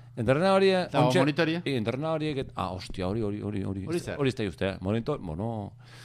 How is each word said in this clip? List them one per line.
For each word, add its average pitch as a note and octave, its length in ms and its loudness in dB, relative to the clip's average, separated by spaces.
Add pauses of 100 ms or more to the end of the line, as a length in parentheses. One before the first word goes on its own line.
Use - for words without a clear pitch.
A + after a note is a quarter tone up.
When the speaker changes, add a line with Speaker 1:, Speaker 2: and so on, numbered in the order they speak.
(160)
Speaker 1:
Entrenari, F3+ 540 4
Speaker 2:
Eta F3+ 320 2
Speaker 1:
ontxe-, B2+ 160 6
Speaker 2:
monitoria? D#3+ 460 2
Speaker 1:
i, C#3 100 -2
entrenari, D3 540 -2 (100)
et-, B2+ 160 -6
ah, F#2 160 -2
ostia, F#2 380 -4
hori, A2 120 -2
hori, G#2 220 -2
hori, G2+ 220 -2
hori. G2 200 -4
Speaker 2:
Hori D#3+ 160 -2
zer? A2 160 -8
Speaker 1:
Hori C#3 120 2
ez A#2+ 80 -2
da A2+ 100 -2
uste, F#2 220 -2
eh? F#2 120 -2
Monitor, A2+ 380 -2
mono-, G2 540 -6 (320)